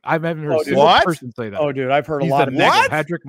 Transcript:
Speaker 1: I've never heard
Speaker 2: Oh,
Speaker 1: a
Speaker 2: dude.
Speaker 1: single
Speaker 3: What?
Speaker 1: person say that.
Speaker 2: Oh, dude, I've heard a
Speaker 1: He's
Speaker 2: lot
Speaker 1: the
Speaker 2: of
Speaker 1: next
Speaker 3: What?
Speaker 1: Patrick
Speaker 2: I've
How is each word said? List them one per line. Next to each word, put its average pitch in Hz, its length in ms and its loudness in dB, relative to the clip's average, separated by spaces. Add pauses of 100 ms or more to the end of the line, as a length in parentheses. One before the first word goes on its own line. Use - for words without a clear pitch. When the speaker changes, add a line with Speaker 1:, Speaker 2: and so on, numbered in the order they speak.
Speaker 1:
I've 160 180 -2
never 165 200 -4
heard 147 100 -4
Speaker 2:
Oh, 160 40 0
Speaker 1:
a - 40 2
Speaker 2:
dude. 151 60 -2
Speaker 1:
single 139 180 2
Speaker 3:
What? 220 220 6
Speaker 1:
person 139 280 -8
say 110 160 -8
that. 101 100 -10
Speaker 2:
Oh, 147 120 0
dude, 131 180 -4
I've 143 160 2
heard 151 160 -4
a 135 40 -2
Speaker 1:
He's 135 60 -2
Speaker 2:
lot 139 140 2
Speaker 1:
the - 40 -6
Speaker 2:
of 131 40 -8
Speaker 1:
next 160 220 2
Speaker 3:
What? 494 160 2
Speaker 1:
Patrick 156 320 -4
Speaker 2:
I've 143 60 -14